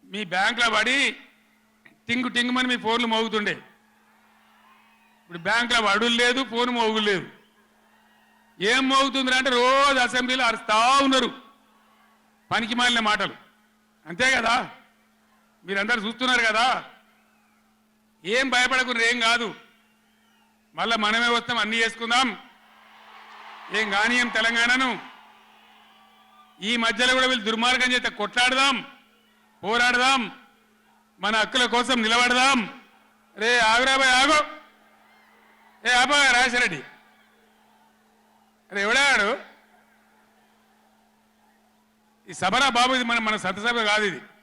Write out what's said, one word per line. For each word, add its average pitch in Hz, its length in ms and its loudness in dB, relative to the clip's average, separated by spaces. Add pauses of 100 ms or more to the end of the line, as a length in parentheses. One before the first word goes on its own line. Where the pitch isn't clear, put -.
మీ 196 200 -12
బ్యాంకులో 214 460 -2
పడి 214 280 0 (1080)
టింగు 240 200 -2
టింగుమని 247 400 -2
మీ 247 100 0
ఫోన్లు 233 300 -2
మోగుతుండే, 220 440 -2 (1700)
ఇప్పుడు 170 160 -20
బ్యాంకులో 226 440 0
వడులు 214 340 2
లేదు, 247 280 2
ఫోన్ 233 260 -2
మోగులు 220 360 -2
లేదు. 190 200 -2 (1400)
ఏం 262 280 0
మోగుతుందిరా 269 480 0
అంటే 262 120 0
రోజు 262 500 2
అసెంబ్లీలో 247 460 -2
అరుస్తా 220 320 -2 (260)
ఉన్నారు 262 260 2 (1200)
పనికి 220 240 -4
మాలిన 240 240 2
మాటలు, 208 360 0 (680)
అంతే 196 260 0
కదా? 240 240 0 (1080)
మీరందరూ 202 380 -2
చూస్తున్నారు 240 400 -2
కదా. 226 260 2 (1600)
ఏం 233 260 -2
భయపడకుండా 247 540 0
ఏం 240 160 0
కాదు, 226 360 0 (1200)
మళ్ళా 208 200 -2
మనమే 220 320 0
వస్తాం, 240 300 -2
అన్నీ 220 200 -2
చేసుకుందాం, 226 500 0 (1500)
ఏం 208 180 -2
కానీయం 233 360 0
తెలంగాణను. 233 640 0 (1700)
ఈ 226 160 -4
మధ్యలో 233 360 2
కూడా 254 140 2
వీళ్ళు 247 180 -2
దుర్మార్గం 247 460 0
చేస్తే 247 180 -2
కొట్లాడదాం, 254 680 0 (880)
పోరాడదాం, 247 580 2 (1000)
మన 202 160 -2
హక్కుల 220 300 0
కోసం 240 360 0
నిలబడదాం. 247 580 2 (800)
రే 233 220 0
ఆగురా 240 380 4
బాయ్, 269 120 2
ఆగు. 277 300 4 (1500)
ఏ 247 40 0
ఆపా 254 260 2 (140)
రాజశేఖరెడ్డి, 240 500 0 (1900)
అరే 196 100 -4
ఎవడాడు? 233 480 0 (3000)
ఈ 180 60 -18
సభరా 233 360 2
బాబు, 247 260 2
ఇది 254 80 0
మన, 233 160 0
మన 214 160 -2
సభ 190 240 -6
కాదు 214 460 0
ఇది. 151 160 -4 (220)